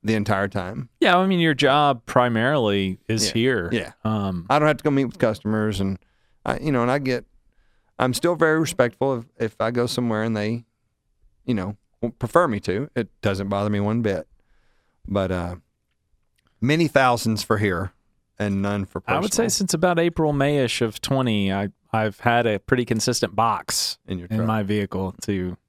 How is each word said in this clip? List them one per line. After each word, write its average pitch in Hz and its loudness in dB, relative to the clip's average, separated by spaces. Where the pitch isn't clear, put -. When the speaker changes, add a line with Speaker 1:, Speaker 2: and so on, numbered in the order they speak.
Speaker 1:
the 107 0
entire 104 0
time. 104 -8
Speaker 2:
Yeah, 185 4
I 185 2
mean, 190 2
your 165 2
job 139 2
primarily 113 2
is 110 0
Speaker 1:
Yeah. - -6
Speaker 2:
here. 113 2
Speaker 1:
Yeah. 98 -4
Speaker 2:
Um, 98 -2
Speaker 1:
I 143 4
don't 151 4
have 147 2
to - -18
go 151 2
meet 139 2
with 113 -10
customers, 107 0
and 95 -2
I, - -2
you 147 -2
know, 120 2
and 120 0
I 139 0
get, 127 -4
I'm 127 2
still 170 0
very 156 4
respectful 131 0
if, 117 -10
if 110 -4
I 110 0
go 120 0
somewhere 117 -2
and 113 -2
they, 110 -4
you 127 -2
know, 101 -4
w-, 117 -6
prefer 170 2
me 104 -2
to. 107 -4
It 113 -4
doesn't 98 -2
bother 101 0
me 104 0
one 107 0
bit. 95 -2
But, 98 -2
uh, 87 -4
many 156 2
thousands 120 2
for 110 0
here 95 -2
and 98 -2
none 101 -2
for - -10
personal. 127 -2
Speaker 2:
I 170 -2
would 202 -4
say 226 0
since 190 -2
about 175 2
April, 165 0
May-ish 139 0
of 113 -2
twenty, 110 0
I, 98 -2
I've 110 -2
had 120 2
a 107 0
pretty 123 0
consistent 113 -2
box 107 -2
Speaker 1:
In 92 -8
your 87 -12
Speaker 2:
in 110 -4
Speaker 1:
truck. 113 -2
Speaker 2:
my 110 0
vehicle 95 -2
to 90 -2